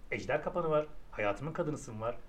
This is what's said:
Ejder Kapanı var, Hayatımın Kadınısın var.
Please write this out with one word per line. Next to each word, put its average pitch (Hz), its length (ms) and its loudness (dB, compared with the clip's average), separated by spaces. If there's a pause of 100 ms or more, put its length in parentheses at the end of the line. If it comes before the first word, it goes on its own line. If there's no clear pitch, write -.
(100)
Ejder 113 320 0
Kapanı 175 280 0
var, 151 160 6 (240)
Hayatımın 104 420 0
Kadınısın 139 480 -2
var. 117 160 0 (120)